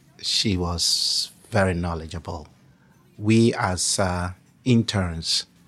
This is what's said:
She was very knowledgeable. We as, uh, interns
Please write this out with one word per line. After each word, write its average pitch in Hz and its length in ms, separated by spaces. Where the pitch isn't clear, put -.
She - 340
was - 760
very 98 240
knowledgeable. 82 760
We 113 340
as, - 460
uh, 90 320
interns 98 840